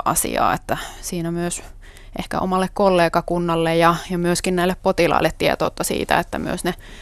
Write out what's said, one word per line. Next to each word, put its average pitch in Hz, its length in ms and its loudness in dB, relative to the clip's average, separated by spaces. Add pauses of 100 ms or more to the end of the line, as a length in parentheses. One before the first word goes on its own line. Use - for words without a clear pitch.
asiaa, - 480 0
että - 240 -4 (240)
siinä 170 300 -6
myös 170 320 -4 (560)
ehkä - 200 -4
omalle 185 340 0
kollegakunnalle 170 1000 2
ja, 170 200 6 (140)
ja 185 80 -2
myöskin 175 380 0
näille 185 280 2
potilaille 165 540 2
tietoutta - 460 0
siitä, - 360 0
että - 200 -4
myös - 240 -6
ne 180 100 -2 (280)